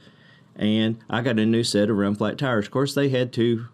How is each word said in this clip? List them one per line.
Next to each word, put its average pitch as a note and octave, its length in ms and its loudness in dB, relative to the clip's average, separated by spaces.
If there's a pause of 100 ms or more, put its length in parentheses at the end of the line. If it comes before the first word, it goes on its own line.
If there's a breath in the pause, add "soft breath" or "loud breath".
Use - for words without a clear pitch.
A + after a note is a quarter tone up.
(560 loud breath)
and A2 440 0 (100)
I A2+ 120 -2
got A#2+ 180 0
a G#2+ 60 4
new A2+ 180 2
set G#2 260 2
of A2 80 0
run G2+ 180 0
flat G#2 220 -4
tires. A#2+ 300 -2
Of - 40 -18
course, C3+ 220 -2
they C#3+ 160 2
had B2+ 240 -2
to A#2 400 0